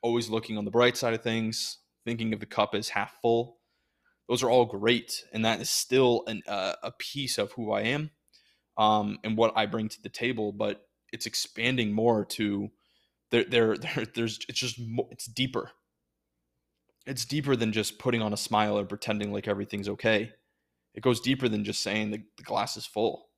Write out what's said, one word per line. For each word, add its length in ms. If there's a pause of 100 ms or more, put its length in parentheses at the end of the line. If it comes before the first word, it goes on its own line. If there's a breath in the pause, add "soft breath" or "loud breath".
always 280
looking 280
on 60
the 80
bright 240
side 180
of 80
things, 580 (260)
thinking 260
of 80
the 60
cup 300
as 120
half 340
full. 360 (720)
Those 120
are 80
all 160
great, 680
and 100
that 160
is 100
still 580
an, 200
uh, 340
a 100
piece 460
of 140
who 220
I 80
am, 280 (680 soft breath)
um, 440
and 140
what 220
I 80
bring 240
to 120
the 60
table, 460
but 340 (240)
it's 140
expanding 680
more 340
to 460 (600)
there, 120
there, 340
<laughs> 180
there, 100 (100)
there's, 320
it's 120
just 200
mo-, 320
it's 140
deeper. 460 (1300)
It's 200
deeper 320
than 160
just 260
putting 220
on 100
a 60
smile 400
and 100
pretending 460
like 140
everything's 420
okay. 420 (640)
It 80
goes 160
deeper 300
than 160
just 160
saying 300
the, 120 (140)
the 60
glass 340
is 80
full. 420 (100)